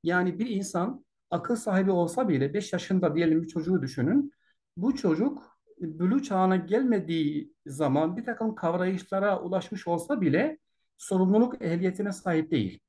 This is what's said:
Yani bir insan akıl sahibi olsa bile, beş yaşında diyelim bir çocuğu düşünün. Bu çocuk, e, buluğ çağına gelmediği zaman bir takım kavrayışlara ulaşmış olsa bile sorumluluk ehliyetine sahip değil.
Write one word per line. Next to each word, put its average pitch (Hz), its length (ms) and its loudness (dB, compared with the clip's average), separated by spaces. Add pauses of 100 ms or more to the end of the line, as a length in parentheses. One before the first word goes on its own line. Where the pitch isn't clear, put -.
Yani 180 360 0
bir 226 80 -2
insan 202 580 -4 (260)
akıl 175 260 -2
sahibi 196 340 0
olsa 180 380 0
bile, 139 260 0
beş 202 180 -4
yaşında 180 420 0
diyelim 165 280 2
bir 160 60 -8
çocuğu 165 340 -2
düşünün. 147 500 0 (440)
Bu 240 200 0
çocuk, 196 640 -2 (240)
e, 160 160 -8
buluğ 208 240 2
çağına 190 340 2
gelmediği 165 960 0 (140)
zaman 147 500 0
bir 226 80 -8
takım 220 300 -4
kavrayışlara 185 880 0
ulaşmış 185 460 -4
olsa 170 320 -2
bile 190 380 2 (400)
sorumluluk 196 640 2
ehliyetine 180 500 -2
sahip 160 380 -2
değil. 101 380 0